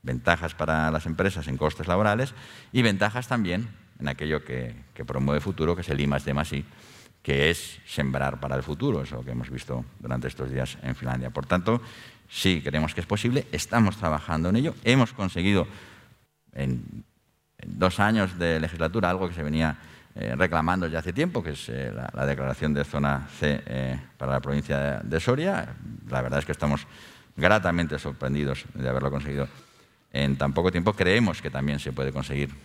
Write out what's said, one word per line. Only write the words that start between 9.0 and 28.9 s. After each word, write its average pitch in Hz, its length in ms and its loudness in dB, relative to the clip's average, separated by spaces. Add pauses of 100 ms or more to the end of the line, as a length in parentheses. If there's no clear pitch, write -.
eso 67 220 -8
que 64 80 -8
hemos 62 180 -6
visto 64 360 -6 (140)
durante 64 280 -2
estos 65 240 -6
días 65 320 -4
en 64 120 -4
Finlandia. 64 360 -4
Por 67 140 -4
tanto, 107 360 2 (480)
sí, 90 340 2
creemos 76 300 0
que - 80 -4
es 82 60 -4
posible, 117 440 0
estamos 104 460 2
trabajando 80 520 0
en 104 80 4
ello, 143 260 0
hemos 123 300 4
conseguido 92 540 2 (880)
en, 65 300 -2 (760)
en - 220 -10
dos 92 200 4
años 101 380 4
de 82 220 2
legislatura 82 500 0
algo 92 180 0
que 87 80 -6
se 82 80 -4
venía, 78 340 0 (400)
eh, 57 200 -4
reclamando 85 500 2
ya 80 120 -2
hace 90 120 -4
tiempo, 123 320 0
que 85 60 -4
es, 71 180 -8
eh, 62 260 -6
la, 62 200 -8
la 65 120 -2
declaración 67 480 0
de 71 120 0
zona 71 420 0 (100)
C, 73 280 0
eh, 65 340 -4 (180)
para 65 140 -4
la 67 80 2
provincia 69 380 -2
de, 69 320 -2
de 80 100 2
Soria. 156 560 0 (340)
La 127 120 0
verdad 64 180 0
es 71 60 -4
que 78 80 -4
estamos 71 340 -2 (480)
gratamente 85 640 4
sorprendidos 69 640 -2 (120)
de 65 120 -2
haberlo 65 240 0